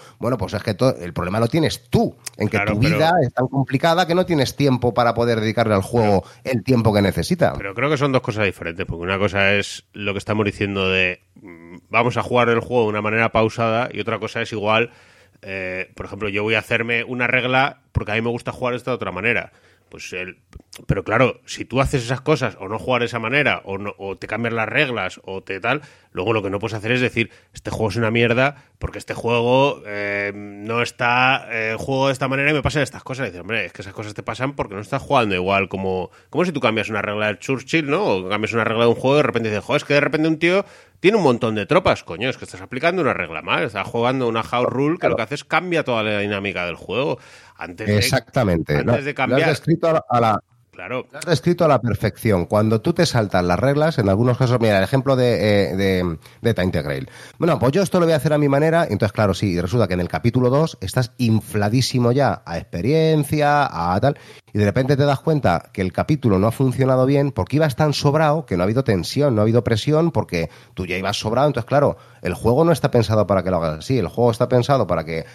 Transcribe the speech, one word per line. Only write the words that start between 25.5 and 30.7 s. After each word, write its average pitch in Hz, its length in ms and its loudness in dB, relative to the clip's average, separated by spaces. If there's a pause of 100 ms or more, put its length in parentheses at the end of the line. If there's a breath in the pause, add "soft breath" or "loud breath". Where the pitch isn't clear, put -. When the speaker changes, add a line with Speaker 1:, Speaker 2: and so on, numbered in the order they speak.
Speaker 2:
tal, 123 240 -2 (280 loud breath)
luego 92 220 -2
lo 110 80 0
que 98 80 -6
no 98 80 -4
puedes 104 160 -6
hacer 110 200 -4
es 127 80 2
decir, 117 280 -2 (240 soft breath)
"Este - 160 -12
juego 110 200 -2
es 92 80 -6
una 113 120 0
mierda 117 540 2 (160 soft breath)
porque - 180 -10
este 101 160 -12
juego, 120 720 2
eh, 101 480 -4
no 104 480 -6